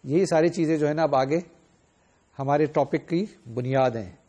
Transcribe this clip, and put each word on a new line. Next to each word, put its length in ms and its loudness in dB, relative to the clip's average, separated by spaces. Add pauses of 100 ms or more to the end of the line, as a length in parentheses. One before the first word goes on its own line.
यही 220 0
सारी 240 2
चीज़ें 300 0
जो 80 2
है 60 0
ना, 100 0
अब 120 0
आगे 260 0 (960)
हमारे 300 0
टॉपिक 400 -2
की 140 0 (260)
बुनियाद 500 0
हैं 320 -10